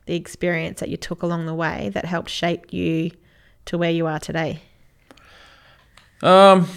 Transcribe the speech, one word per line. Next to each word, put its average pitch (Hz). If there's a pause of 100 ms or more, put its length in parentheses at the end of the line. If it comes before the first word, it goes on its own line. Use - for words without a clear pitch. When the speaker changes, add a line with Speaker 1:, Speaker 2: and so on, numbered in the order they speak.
Speaker 1:
the 175
experience 170
that -
you 170
took -
along 170
the 160
way 165
that -
helped 170
shape -
you 170 (540)
to -
where 170
you 165
are 151
today? 156 (1600)
Speaker 2:
Um, 185